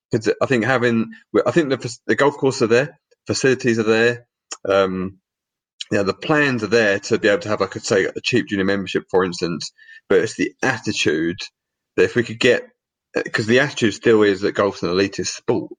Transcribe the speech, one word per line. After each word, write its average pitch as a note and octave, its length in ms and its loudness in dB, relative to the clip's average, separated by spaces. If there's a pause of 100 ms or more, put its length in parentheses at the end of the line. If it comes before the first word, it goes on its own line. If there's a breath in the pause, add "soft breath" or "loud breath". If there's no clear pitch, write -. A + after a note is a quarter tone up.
(120)
'Cause A2 160 -2 (140)
I - 60 2
think A#2 160 0
having, A#2 480 0 (340 loud breath)
I B2 60 0
think D#3 180 2
the C3+ 80 0
fac-, - 300 -10
the A2 80 2
golf C#3+ 220 2
courses C3 260 0
are A2 40 4
there, B2+ 320 2 (280)
facilities A#2+ 500 0
are A2+ 60 0
there, A#2 440 2 (400)
um, F#2+ 520 0 (720)
you G#2+ 80 2
know, G2 40 0
the F#2+ 100 0
plans C#3+ 500 0
are G2+ 40 -4
there G2+ 320 2
to A2+ 180 0
be G#2+ 120 0
able G2 140 2
to G#2 60 -8
have, G#2 120 -2
I F#2+ 60 0
could - 180 -12
say, F#2+ 200 2
a - 160 -8
cheap A2+ 260 -2
junior G2 180 -2
membership, G2 440 -2
for F#2 140 2
instance, E2+ 480 -6 (380 loud breath)
but F#2+ 100 4
it's A2+ 160 -2
the - 260 -4
attitude F#2 760 -2 (580)
that F#2 80 4
if - 120 0
we A#2+ 80 2
could A2+ 160 -10
get, - 280 2 (640)
'cause A2+ 140 -2
the A#2+ 160 4
attitude B2 320 -2
still A2 300 4
is G2 180 2
that G2+ 120 -2
golf's G2+ 300 -2
an F2 60 -4
elitist F#2 380 -2
sport. - 520 -4